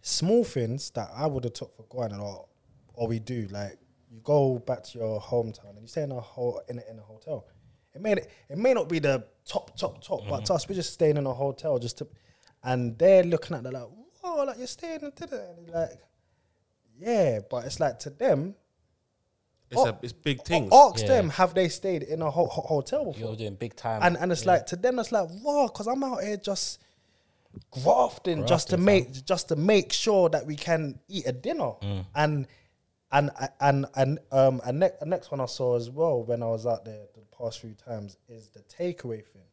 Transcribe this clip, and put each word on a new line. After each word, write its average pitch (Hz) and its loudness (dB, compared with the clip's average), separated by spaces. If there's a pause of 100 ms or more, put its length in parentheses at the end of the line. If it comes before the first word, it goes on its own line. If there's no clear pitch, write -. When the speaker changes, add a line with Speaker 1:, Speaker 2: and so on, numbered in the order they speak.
Speaker 1:
small 220 2
things 123 -4
that 110 -6
I 131 -4
would 131 -4
have 117 -6
took - -14
for 110 -20
granted, 110 -6
or, 101 -10 (480)
or 117 -2
we 113 -2
do, 113 -8
like, 101 -10 (320)
you 113 -20
go 135 2
back 123 -6
to - -16
your 110 -4
hometown 110 -4
and 104 -20
you 117 -20
stay 156 -6
in 139 -6
a 123 -8
ho-, 120 -6
in 120 -8
a, 117 -18
in 110 -16
a - -20
hotel. 110 -12 (480)
It - -16
may, 214 2
it - -6
may 247 4
not 180 0
be 165 0
the 139 2 (200)
top, - -8
top, - -6
top, - -6
but 143 -2
Speaker 2:
Mm-hmm. 127 -6
Speaker 1:
to 190 2
us, - -2
we're 196 -4
just 175 -4
staying 151 4
in 143 -2
a 131 -2
hotel 139 -2
just 117 -6
to, - -10 (560)
and 123 -2
they're 185 8
looking 170 -2
at, 120 -10
they're 127 -8
like, 123 -12 (320)
"Whoa, 330 -2
like, 254 -8
you're 247 -10
staying 320 -10
in," 285 -12
da-da-da. 302 -10 (200)
And 170 -20
you're 170 -10
like, 165 -2 (1080)
"Yeah," 175 2 (100)
but 123 -4
it's - -8
like, 143 0
to - -10
them, 180 0 (1160)
Speaker 3:
It's 123 4
Speaker 1:
a-, - 6
Speaker 3:
a, 110 -6
it's 123 -10
big 139 -4
things. 143 2
Speaker 1:
a-, - 10
ask 226 10
Speaker 2:
Yeah. 107 0
Speaker 1:
them, 214 4
have 180 2
they 185 4
stayed 170 -4
in 160 -4
a 156 0
ho-, 165 2
ho-, 165 -6
hotel 196 -2
before? 139 -8
Speaker 2:
You're 110 -6
doing 107 -6
big 117 -10
time. 113 -4
Speaker 1:
And, 175 4
and 175 0
it's 165 -2
Speaker 2:
Yeah. 185 6
Speaker 1:
like, - 2
to - -6
them, 247 0
it's 226 -4
like, 202 0 (160)
"Wow," 285 2
'cause 220 -8
I'm 269 -2
out 254 -4
here 208 -4
just - -6 (920)
grafting, 160 0
just 165 2
to 185 2
Speaker 2:
Grafting, 175 2
Speaker 1:
make, 190 6 (100)
Speaker 2:
fam. 131 -14
Speaker 1:
just 175 -2
to 160 0
make 190 4
sure 190 4
that 151 0
we 151 -6
can 160 -2
eat 185 -6
a 127 -2
dinner. 165 -4 (100)
Speaker 2:
Mm. 101 -4 (100)
Speaker 1:
And, 147 0 (640)
and, 143 2 (280)
and, 139 4 (100)
and, 135 2 (120)
um, 135 6
and 135 -2
ne-, 185 4 (100)
the 147 -8
next 180 -4
one 139 -6
I 131 -2
saw 123 -2
as 120 -2
well 139 0
when 117 -2
I 117 -2
was 113 -2
out 113 -2
there 107 -16 (100)
the 110 -20 (140)
past 113 -8
few 110 -16
times 104 -12 (100)
is 113 -20
the - -20
takeaway 151 -8
thing. - -20